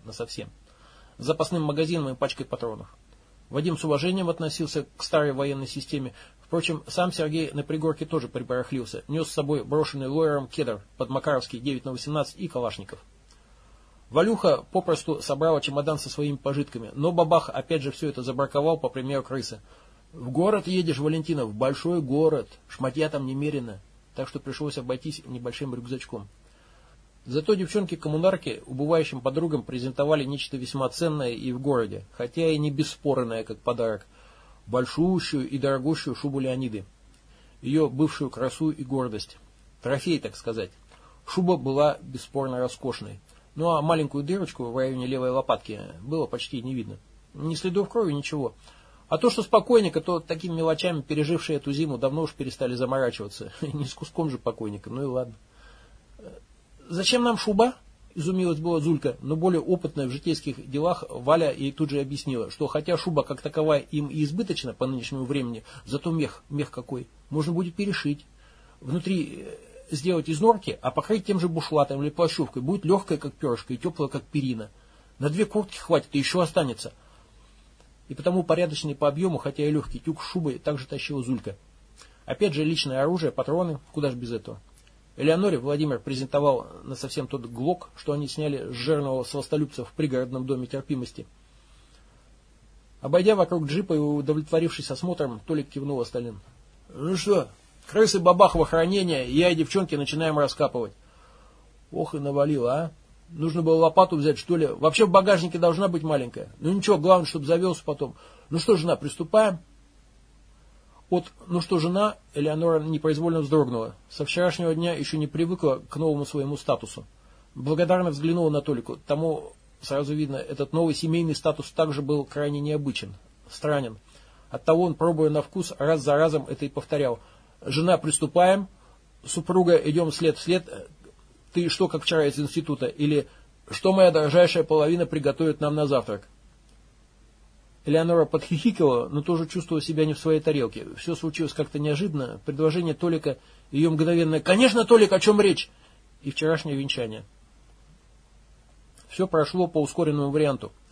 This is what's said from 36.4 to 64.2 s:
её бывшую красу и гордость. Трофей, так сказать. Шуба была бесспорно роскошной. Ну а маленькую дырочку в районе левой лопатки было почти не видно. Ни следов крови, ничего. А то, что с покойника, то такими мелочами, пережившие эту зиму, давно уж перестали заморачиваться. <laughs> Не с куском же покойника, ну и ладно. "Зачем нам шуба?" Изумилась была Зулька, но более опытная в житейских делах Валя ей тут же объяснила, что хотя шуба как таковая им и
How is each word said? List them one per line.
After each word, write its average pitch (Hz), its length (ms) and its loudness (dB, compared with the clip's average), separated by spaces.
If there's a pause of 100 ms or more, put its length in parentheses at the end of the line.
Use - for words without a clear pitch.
её 143 300 2
бывшую 139 400 -2
красу 131 400 -2
и 151 120 -6
гордость. 123 540 -6 (460)
Трофей, 139 360 -2
так 107 180 -10
сказать. 110 340 -6 (560)
Шуба 180 320 2
была 139 420 2
бесспорно 131 600 -6
роскошной. 113 600 -6 (340)
Ну 160 160 0
а 156 120 2
маленькую 151 420 0
дырочку 165 400 -4
в 117 140 -6
районе 131 280 -2
левой 127 240 -2
лопатки 117 500 -2 (200)
было 143 240 -4
почти 120 380 -8
не 131 120 -6
видно. 104 220 -8 (380)
Ни 151 220 -6
следов 190 340 -2
крови, 208 220 0
ничего. 143 420 -4 (540)
А 208 100 -2
то, 247 100 4
что 220 140 -2
с - 40 -4
покойника, 208 540 4
то 170 200 -2
такими 170 340 -6
мелочами, 160 480 0
пережившие 151 540 -2
эту 139 160 -4
зиму, 143 260 -2
давно 135 240 0
уж 151 120 -6
перестали 127 400 -4
заморачиваться. 120 800 -2
<laughs> - 40 -12
Не 147 240 -6
с 127 100 -10
куском 160 360 -6
же 127 80 -6
покойника, 107 500 -6
ну 120 140 -8
и 143 40 -4
ладно. 123 280 -4 (1600)
"Зачем 190 320 2
нам 240 140 2
шуба?" 214 380 2 (440)
Изумилась 175 400 0
была 165 220 0
Зулька, 147 420 0
но 139 140 -2
более 170 240 2
опытная 147 480 -2
в - 20 -4
житейских 143 580 -6
делах 151 400 -2
Валя 147 440 2
ей 135 180 -4
тут 143 200 -2
же 143 100 -2
объяснила, 135 500 -6
что - 160 -4
хотя 156 300 -2
шуба 151 260 0
как - 180 -6
таковая 156 380 2
им 147 300 -4
и 151 160 -2